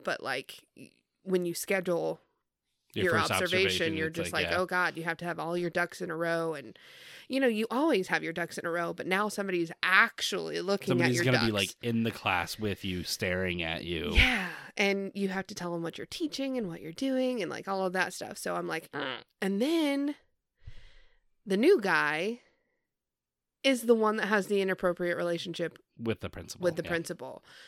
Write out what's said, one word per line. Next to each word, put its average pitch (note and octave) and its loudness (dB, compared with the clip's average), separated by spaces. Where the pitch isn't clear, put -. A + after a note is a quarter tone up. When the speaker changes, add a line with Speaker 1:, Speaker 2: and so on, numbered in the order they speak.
Speaker 1:
But, - -4
like, C3 -6
when F#3 0
you E3+ -2
schedule E3+ -2
Speaker 2:
Your F#3+ 0
Speaker 1:
your E3+ 2
Speaker 2:
first D#3+ 2
Speaker 1:
observation, F#3 2
Speaker 2:
observation, F3+ 0
Speaker 1:
you're D#3+ -2
Speaker 2:
it's E3 -8
Speaker 1:
just E3+ -4
Speaker 2:
like, E3 0
Speaker 1:
like, E3+ -2
Speaker 2:
yeah. E3+ 2
Speaker 1:
"Oh F#3 2
God, F3 0
you E3 -6
have E3 -4
to E3+ -8
have E3+ -4
all E3 -4
your F3 -2
ducks F3 -2
in - -6
a D#3+ -6
row." E3 -2
And, A2+ -14
you C4 0
know, C4+ 6
you A3 2
always A#3+ 2
have D#3+ 0
your D#3+ -4
ducks E3+ -6
in - -6
a E3+ -2
row, E3+ -2
but F3 -8
now G3+ 0
somebody's F3+ -2
actually F3+ 2
looking G3 0
Speaker 2:
Somebody's B2+ 4
Speaker 1:
at A#2+ 2
your C3 4
Speaker 2:
gonna B2 6
Speaker 1:
ducks. - 2
Speaker 2:
be, A2 2
like, G2 0
in A#2 2
the A2+ 2
class F2+ 0
with G#2 -2
you, F#2 -2
staring F2+ -2
at E2 -4
you. D#2+ -2
Speaker 1:
Yeah. A#3 4
And G3 0
you G3 -2
have F#3+ -6
to G#3 -14
tell F3 -6
'em E3+ -4
what E3 -6
you're - -12
teaching C4+ -4
and A3 -2
what E3 -10
you're D#3+ -10
doing B3+ 0
and, D3+ -4
like, - -8
all F#3+ 0
of F3+ 0
that F#3 0
stuff. - -8
So F3 -2
I'm F3 -2
like, D#3+ -4
"Ugh." C3 -4
And G3 2
then C#4+ 2
the F#3+ 0
new D#4 8
guy E3 2
is C4 4
the A#3 8
one A3 4
that G#3 0
has G3+ 4
the G3+ 2
inappropriate F3+ 0
relationship E3+ -4
Speaker 2:
With A2+ -2
the F#2 -8
principal, - -10
Speaker 1:
with E3+ 2
the E3+ -2
Speaker 2:
yeah. E3+ -8
Speaker 1:
principal. E3+ -6